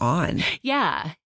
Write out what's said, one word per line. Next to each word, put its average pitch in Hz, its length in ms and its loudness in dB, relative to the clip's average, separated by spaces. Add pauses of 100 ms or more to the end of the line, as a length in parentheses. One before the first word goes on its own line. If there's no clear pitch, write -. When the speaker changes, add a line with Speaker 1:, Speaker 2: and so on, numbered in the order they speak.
Speaker 1:
on. 139 400 2 (220)
Speaker 2:
Yeah. 233 520 0 (140)